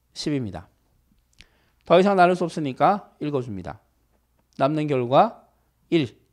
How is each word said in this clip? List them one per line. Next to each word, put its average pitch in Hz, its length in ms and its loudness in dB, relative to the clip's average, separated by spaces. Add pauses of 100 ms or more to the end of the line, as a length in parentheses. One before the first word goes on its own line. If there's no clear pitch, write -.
(140)
십입니다. 117 560 -8 (1160)
더 175 140 4
이상 202 160 2
나눌 180 200 4
수 180 100 -4
없으니까 160 720 -2
읽어줍니다. 120 640 -8 (800)
남는 151 280 0
결과 139 600 0 (420)
일. 156 300 -2 (140)